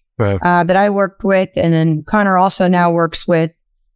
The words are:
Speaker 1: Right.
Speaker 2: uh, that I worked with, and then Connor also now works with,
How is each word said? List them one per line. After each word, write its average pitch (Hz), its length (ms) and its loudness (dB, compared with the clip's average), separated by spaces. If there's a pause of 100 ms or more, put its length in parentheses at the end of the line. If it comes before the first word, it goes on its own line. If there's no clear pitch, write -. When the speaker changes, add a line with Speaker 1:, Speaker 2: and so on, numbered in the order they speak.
(200)
Speaker 1:
Right. 190 220 -2
Speaker 2:
uh, 175 220 2
that 175 120 0
I 202 140 2
worked 196 340 -4
with, 190 320 0
and 165 160 0
then 160 360 0
Connor 202 320 0
also 190 280 0
now 175 220 2
works 170 380 -4
with, 165 240 0 (440)